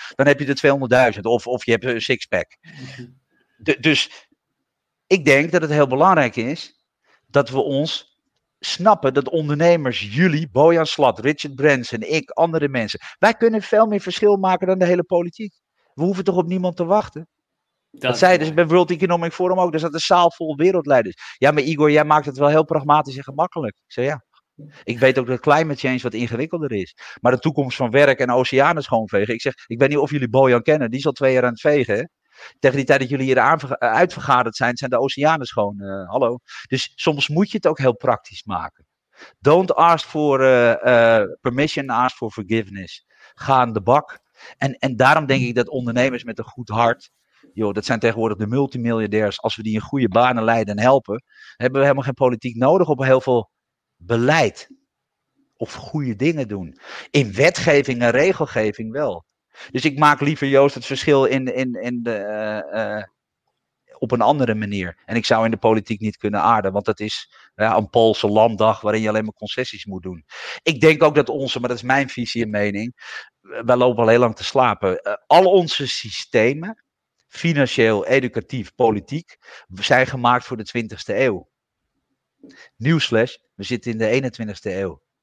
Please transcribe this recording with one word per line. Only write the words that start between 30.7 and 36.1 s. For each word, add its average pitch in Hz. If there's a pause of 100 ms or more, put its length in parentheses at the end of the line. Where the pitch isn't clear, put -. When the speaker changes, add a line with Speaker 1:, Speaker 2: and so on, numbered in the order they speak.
Speaker 1:
die 127
is 139
al 143
twee 131
jaar 127
aan 123
het 113
vegen, 139
hè? 117 (560)
Tegen 131
die 135
tijd 139
dat 131
jullie 131
hier 131
aanver-, 139
eh, 120
uitvergaderd 123
zijn, 123
zijn 127
de 123
oceanen 139
schoon, 101
eh, 98
hallo." 120 (300)